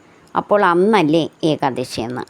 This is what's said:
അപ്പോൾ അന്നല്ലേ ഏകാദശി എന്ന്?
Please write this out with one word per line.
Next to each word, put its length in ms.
അപ്പോൾ 280
അന്നല്ലേ 640
ഏകാദശി 560
എന്ന്? 300